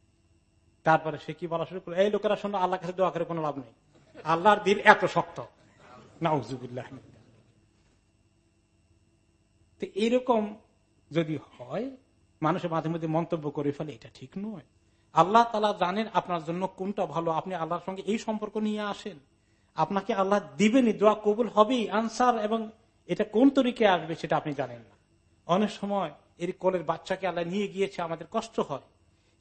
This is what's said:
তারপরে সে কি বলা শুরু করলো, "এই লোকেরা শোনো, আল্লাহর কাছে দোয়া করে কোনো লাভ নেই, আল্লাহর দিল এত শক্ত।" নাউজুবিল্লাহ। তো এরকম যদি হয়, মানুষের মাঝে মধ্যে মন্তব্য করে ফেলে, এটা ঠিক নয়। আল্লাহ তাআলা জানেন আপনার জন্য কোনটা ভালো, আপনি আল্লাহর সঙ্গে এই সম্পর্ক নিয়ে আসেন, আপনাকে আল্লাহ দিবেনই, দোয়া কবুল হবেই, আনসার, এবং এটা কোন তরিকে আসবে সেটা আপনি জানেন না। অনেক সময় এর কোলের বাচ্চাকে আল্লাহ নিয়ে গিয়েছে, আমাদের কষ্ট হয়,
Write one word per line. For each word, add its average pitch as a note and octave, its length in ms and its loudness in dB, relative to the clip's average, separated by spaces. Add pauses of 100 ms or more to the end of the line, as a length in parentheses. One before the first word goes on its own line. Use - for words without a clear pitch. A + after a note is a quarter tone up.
(840)
তারপরে D#3 420 2
সে D#3 80 -8
কি F3 140 -10
বলা E3 180 -4
শুরু F#3 140 -10
করলো, F3 180 -8
"এই G3+ 140 4
লোকেরা G#3 240 0
শোনো, G3+ 220 -4
আল্লাহর F3+ 240 -2
কাছে F3 120 -8
দোয়া F3+ 180 0
করে E3+ 140 -4
কোনো E3 160 -6
লাভ C#3+ 160 -4
নেই, B2 160 -14 (500)
আল্লাহর F3+ 400 4
দিল G3+ 160 4
এত G3+ 260 6
শক্ত।" E3 360 -2 (800)
নাউজুবিল্লাহ। B2 640 -4 (3000)
তো F#3+ 160 -6
এরকম A3+ 600 2 (560)
যদি D#3 280 -2 (180)
হয়, F3 340 -8 (500)
মানুষের E3 280 0
মাঝে D#3+ 200 -2
মধ্যে E3 180 -4
মন্তব্য D#3+ 420 -2
করে C#3+ 220 -2
ফেলে, D3+ 220 -8
এটা - 200 -20
ঠিক C3 240 -18
নয়। G3+ 240 -10 (520)
আল্লাহ F#3+ 380 6
তাআলা G#3+ 280 0
জানেন F#3+ 340 -2
আপনার F3 300 -2
জন্য F3 240 -4
কোনটা F#3+ 380 -6
ভালো, E3 260 -2
আপনি E3+ 240 -4
আল্লাহর E3 300 -4
সঙ্গে F#3+ 160 -8
এই G#3+ 160 -2
সম্পর্ক G#3+ 400 -6
নিয়ে G#3+ 240 -2
আসেন, G3 380 -8 (560)
আপনাকে F#3+ 380 0
আল্লাহ G3 440 0
দিবেনই, A3 360 6
দোয়া G3+ 300 4
কবুল G#3 240 2
হবেই, G#3+ 420 4
আনসার, A3+ 500 2
এবং G#3+ 300 -4 (360)
এটা F3 180 -2
কোন A#3+ 260 4
তরিকে B3 380 4
আসবে E3 280 0
সেটা D#3+ 220 -2
আপনি C#3+ 160 -4
জানেন A#2+ 260 -6
না। - 160 -20 (500)
অনেক G3 240 2
সময় G3 420 -6 (260)
এর F3 220 -6
কোলের F3+ 240 0
বাচ্চাকে F3+ 440 -4
আল্লাহ E3+ 180 -4
নিয়ে G3 220 -2
গিয়েছে, F#3+ 340 -4
আমাদের E3 300 -8
কষ্ট - 280 -4
হয়, D3 220 -4 (600)